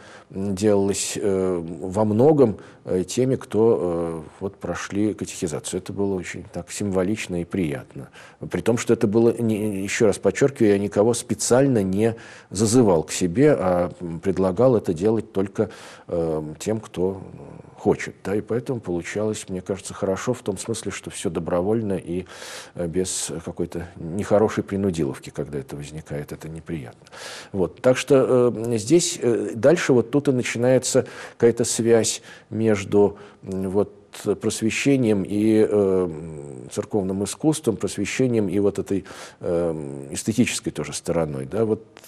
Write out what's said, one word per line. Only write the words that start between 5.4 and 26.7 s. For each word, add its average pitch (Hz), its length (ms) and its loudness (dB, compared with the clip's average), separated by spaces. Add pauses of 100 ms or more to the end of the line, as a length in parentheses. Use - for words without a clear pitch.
Это - 120 -12
было 98 220 -2
очень 85 380 -10
так 87 180 -10
символично 95 720 -2
и 85 40 -4
приятно. 82 640 -6 (400)
При - 120 -2
том, 117 160 2
что - 160 2
это 113 140 0
было, 117 320 4
не, 107 440 -2
ещё 101 240 0
раз 92 120 2
подчёркиваю, 113 540 2
я 98 60 2
никого 104 340 2
специально 120 680 2
не 104 320 0 (340)
зазывал 104 540 4
к - 80 -10
себе, 98 480 4
а, 90 320 2 (100)
м, 85 200 -8
предлагал 95 560 2
это 101 160 -2
делать 107 400 -2
только, 101 360 -2 (380)
э, 82 360 -2 (160)
тем, 110 200 -4
кто, 95 420 -4 (120)
э, - 40 -18 (400)
хочет, - 460 0
да, 95 120 -4
и 107 60 -2
поэтому 123 380 -4
получалось, 101 720 -4
мне 92 120 -6
кажется, 95 320 -8
хорошо 95 400 -2
в - 80 -8
том 98 160 -4
смысле, 107 340 -8
что - 180 -10
всё - 200 -6
добровольно 92 640 -2
и, 90 320 -6 (500)
э, 87 120 -4
без 87 440 -4 (140)
какой-то 87 420 -8 (100)
нехорошей 101 680 0
принудиловки, 85 680 -2
когда 71 280 -8
это 67 160 -12
возникает, 73 560 -10
это - 180 -14
неприятно. 78 580 -12 (440)